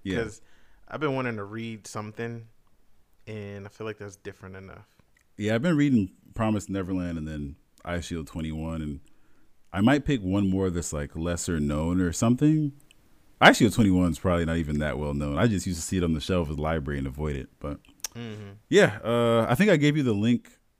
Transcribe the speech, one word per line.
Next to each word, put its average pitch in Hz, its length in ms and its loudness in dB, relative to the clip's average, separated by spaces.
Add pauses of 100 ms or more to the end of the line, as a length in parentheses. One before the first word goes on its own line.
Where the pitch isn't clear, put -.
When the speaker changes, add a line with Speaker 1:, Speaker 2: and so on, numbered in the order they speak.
Speaker 1:
Yeah. 95 200 -2
Speaker 2:
'cause 104 180 -14 (460)
I've 123 120 -10
been 143 160 -2
wanting 123 220 -4
to 101 60 -8
read 110 440 -12
something, 113 600 -10 (800)
and 101 380 -12
I 101 40 -16
feel 110 180 -14
like 107 100 -8
that's 101 200 -14
different 95 380 -16
enough. 95 300 -18 (520)
Speaker 1:
Yeah, 107 180 0
I've 117 80 0
been 175 140 4
reading 131 340 4 (240)
Promised 110 340 -2
Neverland 92 480 -4
and 78 100 -8
then 73 280 -8 (280)
Eyeshield 85 440 -6
twenty-one, 80 560 -8
and 71 160 -8 (760)
I 92 80 -2
might 139 240 4
pick 135 160 -2
one 95 280 0
more 95 200 0
that's, 85 240 -4
like, 73 220 -6
lesser 82 440 -2
known 78 400 0
or 87 140 0
something. 147 600 2 (680)
Eyeshield 147 320 8
twenty-one 92 380 4
is 76 80 -4
probably 85 260 2
not 82 120 0
even 76 220 -2
that 73 200 -2
well 71 140 -4
known. 71 240 -4
I 110 100 4
just 98 180 0
used 87 140 -4
to - 60 -8
see 95 120 -2
it 87 60 2
on 82 100 2
the 76 80 -4
shelf 87 280 0
at 76 80 -6
the 73 40 -4
library 73 380 -2
and 69 80 -6
avoid 73 280 -6
it. 65 140 -10 (100)
But 73 200 -10 (340)
Speaker 2:
Mm-hmm. 107 380 -14 (180)
Speaker 1:
yeah, 151 340 6
uh, 117 460 4
I 127 60 2
think 208 160 4
I 170 60 6
gave 147 200 4
you 147 60 0
the 120 100 2
link 113 460 0 (200)